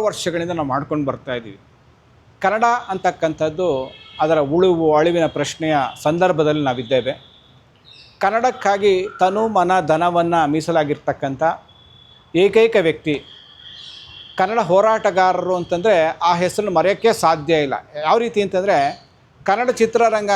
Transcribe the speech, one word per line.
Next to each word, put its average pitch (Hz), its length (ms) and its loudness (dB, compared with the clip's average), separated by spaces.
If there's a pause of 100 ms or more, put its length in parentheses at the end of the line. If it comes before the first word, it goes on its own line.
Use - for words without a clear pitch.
ವರ್ಷಗಳಿಂದ 170 520 -4
ನಾವು 147 140 -4
ಮಾಡ್ಕೊಂಡು 147 360 -4
ಬರ್ತಾ 123 300 -8
ಇದ್ದೀವಿ. 104 200 -16 (880)
ಕನ್ನಡ 214 220 2 (260)
ಅಂತಕ್ಕಂಥದ್ದು 165 760 -2 (560)
ಅದರ 156 140 2 (180)
ಉಳುವು, 175 300 2 (120)
ಅಳಿವಿನ 170 280 2 (120)
ಪ್ರಶ್ನೆಯ 151 400 -2 (260)
ಸಂದರ್ಭದಲ್ಲಿ 156 640 0
ನಾವಿದ್ದೇವೆ. 123 460 -2 (1080)
ಕನ್ನಡಕ್ಕಾಗಿ 208 680 0 (280)
ತನು, 202 200 2 (140)
ಮನ, 185 240 2 (120)
ಧನವನ್ನು 170 500 0 (120)
ಮೀಸಲಾಗಿರ್ತಕ್ಕಂಥ 151 880 -4 (1000)
ಏಕೈಕ 220 320 4 (120)
ವ್ಯಕ್ತಿ 151 280 -4 (1200)
ಕನ್ನಡ 208 220 0 (100)
ಹೋರಾಟಗಾರರು 185 920 2
ಅಂತಂದರೆ 180 360 0 (320)
ಆ - 20 2 (120)
ಹೆಸರನ್ನು 190 340 -4
ಮರೆಯೋಕ್ಕೆ 190 320 2 (140)
ಸಾಧ್ಯ 160 420 2
ಇಲ್ಲ. 127 80 -4 (320)
ಯಾವ 190 100 4 (100)
ರೀತಿ 214 200 -2
ಅಂತಂದರೆ, 190 320 0 (720)
ಕನ್ನಡ 240 200 0 (120)
ಚಿತ್ರರಂಗ 220 540 2